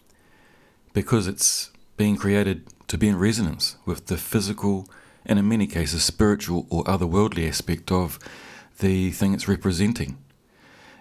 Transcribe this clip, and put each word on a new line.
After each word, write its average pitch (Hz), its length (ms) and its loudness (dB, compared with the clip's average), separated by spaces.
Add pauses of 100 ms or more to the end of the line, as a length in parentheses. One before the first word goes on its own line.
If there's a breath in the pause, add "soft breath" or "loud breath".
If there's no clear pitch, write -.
(920 soft breath)
Because 101 340 2
it's - 440 -2 (260)
being 104 200 2
created 98 500 0 (220)
to 82 100 -4
be 107 100 4
in 98 100 2
resonance 104 580 0 (100)
with - 220 -6
the 87 100 -2
physical 101 680 -2 (380 loud breath)
and 101 140 2
in 101 100 2
many 110 180 2
cases 80 380 -2
spiritual 101 640 0
or 82 160 -2
otherworldly 90 640 0
aspect - 420 -6
of 92 280 0 (640 loud breath)
the 95 320 2
thing 98 200 0
it's - 160 -2
representing. 95 720 0 (840 loud breath)